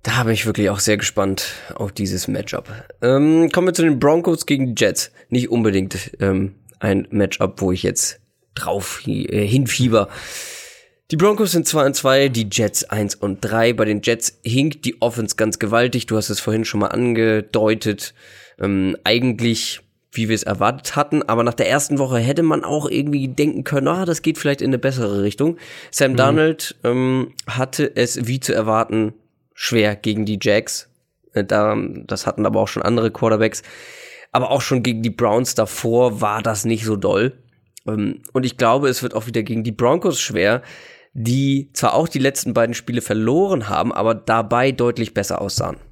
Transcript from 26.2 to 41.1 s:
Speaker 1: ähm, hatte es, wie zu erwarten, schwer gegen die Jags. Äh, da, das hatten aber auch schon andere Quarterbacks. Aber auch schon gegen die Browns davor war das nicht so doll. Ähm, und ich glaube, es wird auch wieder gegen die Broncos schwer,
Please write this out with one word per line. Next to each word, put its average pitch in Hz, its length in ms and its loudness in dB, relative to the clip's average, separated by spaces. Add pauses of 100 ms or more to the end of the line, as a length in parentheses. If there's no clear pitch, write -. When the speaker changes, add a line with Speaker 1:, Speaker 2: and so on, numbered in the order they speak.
Speaker 1:
ähm, 127 480 0 (140)
hatte 127 500 -2
es, 120 300 -2
wie 127 140 -2
zu - 140 -2
erwarten, 110 600 0 (420)
schwer 107 400 0
gegen 107 280 -2
die 104 160 -2
Jags. - 500 0 (420)
Äh, 101 120 0
da, 107 320 2 (300)
das - 200 -6
hatten 107 200 -2
aber 104 140 2
auch 107 80 0
schon - 140 -6
andere 113 280 0
Quarterbacks. 110 520 0 (720)
Aber 127 180 0
auch 131 120 2
schon 127 200 0
gegen 113 200 0
die 117 80 0
Browns 120 440 0
davor 117 640 0
war 107 220 -2
das 110 220 -2
nicht 113 200 0
so 110 120 0
doll. 98 380 0 (520)
Ähm, 104 360 -4 (100)
und 127 140 0
ich - 100 -6
glaube, 127 320 2
es 127 140 -2
wird 123 120 -6
auch 113 120 -6
wieder 117 160 -4
gegen 110 220 -4
die 117 80 -4
Broncos 139 480 0
schwer, 107 420 0 (500)